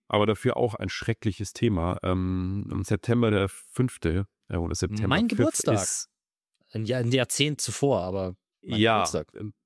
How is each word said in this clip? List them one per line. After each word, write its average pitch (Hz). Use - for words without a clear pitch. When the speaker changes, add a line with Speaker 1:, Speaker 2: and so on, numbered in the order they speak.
Speaker 1:
aber 104
dafür -
auch 113
ein 98
schreckliches -
Thema. 92
Ähm, 92
im 98
September 117
der 98
fünfte, 98
äh, -
oder 85
September 101
Speaker 2:
Mein 202
Speaker 1:
fünf 214
Speaker 2:
Geburtstag. 254
Speaker 1:
ist -
Speaker 2:
Ein 110
Jahr, 123
ein 120
Jahrzehnt 135
zuvor, 120
aber 92
mein 113
Speaker 1:
Ja, 110
Speaker 2:
Geburtstag. 82
Speaker 1:
ähm, 104